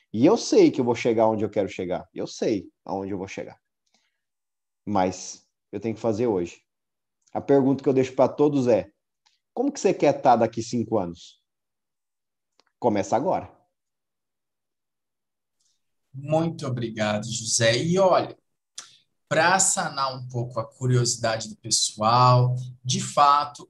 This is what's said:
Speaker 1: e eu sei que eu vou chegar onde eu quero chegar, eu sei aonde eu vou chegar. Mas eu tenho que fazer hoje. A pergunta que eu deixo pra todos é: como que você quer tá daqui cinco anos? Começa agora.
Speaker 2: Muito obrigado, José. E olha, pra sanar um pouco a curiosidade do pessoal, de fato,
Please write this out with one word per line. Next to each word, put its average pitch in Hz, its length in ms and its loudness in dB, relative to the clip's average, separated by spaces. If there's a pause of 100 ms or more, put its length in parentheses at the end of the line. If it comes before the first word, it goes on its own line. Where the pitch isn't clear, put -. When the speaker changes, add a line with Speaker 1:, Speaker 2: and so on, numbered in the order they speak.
(120)
Speaker 1:
e 113 140 2
eu 202 100 6
sei 214 340 4
que - 120 0
eu 117 40 -2
vou 120 100 0
chegar 113 340 2
onde 107 160 -2
eu 101 40 -4
quero 101 200 -2
chegar, 90 440 -8
eu - 140 -8
sei 113 400 -4 (160)
aonde 95 300 -8
eu 98 40 -6
vou 95 120 -10
chegar. - 280 -14 (1300)
Mas 95 560 -4 (240)
eu 107 120 -12
tenho 110 140 -6
que 110 40 -14
fazer 117 280 -2
hoje. 92 340 -4 (720)
A - 80 -6
pergunta 135 420 2
que 147 60 0
eu 131 40 2
deixo 131 220 0
pra 127 140 2
todos 143 400 0
é: 101 200 2 (640)
como 262 160 -2
que - 120 -8
você 190 120 2
quer 143 200 2
tá 127 240 4
daqui 113 260 -2
cinco 113 340 -4
anos? 85 440 -8 (1400)
Começa 104 340 0
agora. 127 400 -2 (2500)
Speaker 2:
Muito 151 520 -4
obrigado, 107 640 -4
José. - 460 0
E 165 240 0
olha, 165 340 2 (960)
pra 170 320 2
sanar 143 560 -2
um 127 140 -12
pouco 123 280 -8
a 110 80 -4
curiosidade 113 840 -2
do - 80 -16
pessoal, 123 1000 2 (260)
de 175 200 -4
fato, 147 680 2